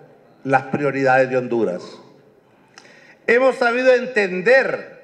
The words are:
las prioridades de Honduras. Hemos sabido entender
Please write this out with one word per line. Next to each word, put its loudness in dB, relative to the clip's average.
las 0
prioridades 0
de -2
Honduras. -4
Hemos 2
sabido 2
entender 0